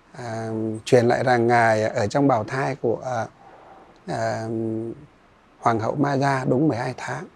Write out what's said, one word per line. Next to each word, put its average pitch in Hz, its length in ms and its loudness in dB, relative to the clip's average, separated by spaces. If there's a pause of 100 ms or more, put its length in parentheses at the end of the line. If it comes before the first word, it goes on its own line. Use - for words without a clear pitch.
(120)
à, 113 380 -8 (340)
truyền 120 240 6
lại 123 160 2
rằng 120 220 4
Ngài 113 360 4
ở 113 240 0
trong 143 220 2
bào 117 160 2
thai 135 300 -4
của, 107 300 -2
à, 120 220 -4 (800)
à, 113 420 -4 (1120)
Hoàng 117 200 0
hậu 113 140 -2
Ma 143 220 0
Gia 135 280 0
đúng 135 240 2
mười 110 100 -2
hai 127 180 -6
tháng. 139 280 -10 (120)